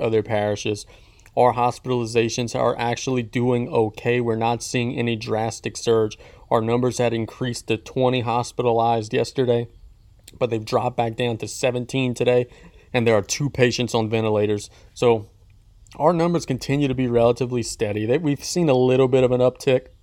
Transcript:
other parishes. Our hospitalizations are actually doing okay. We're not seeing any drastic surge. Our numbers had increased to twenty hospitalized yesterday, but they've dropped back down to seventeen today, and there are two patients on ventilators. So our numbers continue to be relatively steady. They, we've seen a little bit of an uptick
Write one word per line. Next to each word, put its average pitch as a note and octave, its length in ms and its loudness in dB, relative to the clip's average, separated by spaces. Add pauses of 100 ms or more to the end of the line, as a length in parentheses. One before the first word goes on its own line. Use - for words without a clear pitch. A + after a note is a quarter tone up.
other A2 220 2
parishes. G#2 640 -4 (500)
Our A#2+ 160 4
hospitalizations A#2+ 1080 -2
are A#2+ 200 0
actually A#2+ 460 -2
doing B2 440 -2
okay. A#2+ 540 0
We're A2+ 140 -2
not A2+ 260 -2
seeing B2 340 -4
any A#2 200 -2
drastic A2 600 -6
surge. A2 400 2 (340)
Our A#2 120 2
numbers A#2+ 340 0
had A#2+ 160 0
increased A#2 560 -6
to A2+ 80 2
twenty B2+ 460 -2
hospitalized A#2 920 0
yesterday, A#2+ 560 0 (720)
but B2 120 -2
they've A2 140 -4
dropped A#2+ 320 -2
back A#2 200 -2
down A#2+ 220 -2
to G#2+ 80 -8
seventeen B2 680 -2
today, B2 320 2 (460)
and A#2 140 2
there A#2 80 6
are G2+ 80 4
two - 260 -4
patients B2 460 0
on A2 160 0
ventilators. G#2+ 600 0 (220)
So A2+ 380 2 (640)
our D#3 160 4
numbers E3+ 340 0
continue C#3 420 0
to B2+ 60 0
be B2+ 120 -2
relatively A#2+ 560 2
steady. G#2+ 440 -4
They, B2+ 120 2
we've D3 260 -2
seen E3+ 240 0
a C3 60 4
little B2+ 340 4
bit C3 140 4
of B2+ 80 4
an B2 100 0
uptick B2+ 460 2 (160)